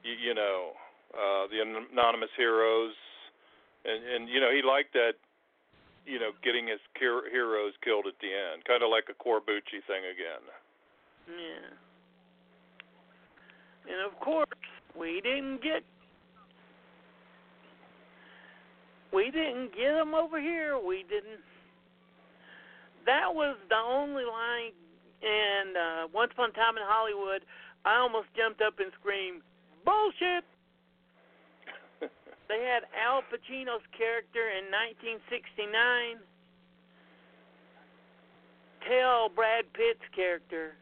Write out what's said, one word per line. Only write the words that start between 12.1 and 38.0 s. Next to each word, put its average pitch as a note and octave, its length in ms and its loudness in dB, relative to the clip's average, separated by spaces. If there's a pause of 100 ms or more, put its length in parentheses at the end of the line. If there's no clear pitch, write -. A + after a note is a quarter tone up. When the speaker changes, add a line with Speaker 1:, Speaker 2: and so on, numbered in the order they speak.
Speaker 2:
And, F#3 80 -6
of G3 160 -8
course, D#4 320 0 (480)
we E3+ 240 -4
didn't C4+ 400 -4
get, D#4 220 -2 (3250)
we G3+ 180 4
didn't C4 440 -4
get B3+ 240 2
'em D#4 160 0
over D#4+ 260 0
here. D4+ 380 -2
We F#3+ 260 -4
didn't. G#3 360 -8 (1700)
That D#4 280 4
was D4 220 0 (120)
the A3 80 4
only C4 480 0
line. A#3 480 -4 (500)
And, G3+ 540 0
uh, E3 360 -2
Once A#3 200 2
Upon A#3+ 180 0
a - 20 -20
Time A3+ 240 2
in A3 80 -6
Hollywood, G3+ 600 0 (400)
I G#3+ 140 4
almost A#3 360 2
jumped A3 260 0
up G#3+ 200 2
and F#3+ 200 -2
screamed, F#3+ 420 -4 (420)
"Bullshit!" F4+ 600 2 (1600)
Speaker 1:
<laughs> D3+ 80 -8 (380)
Speaker 2:
They G#3+ 120 0
had B3 320 0
Al B3 300 2
Pacino's B3 640 -8 (100)
character A3+ 540 -2
in G3 200 -6
nineteen A3+ 500 -4 (100)
sixty-nine. A#3 880 0 (2750)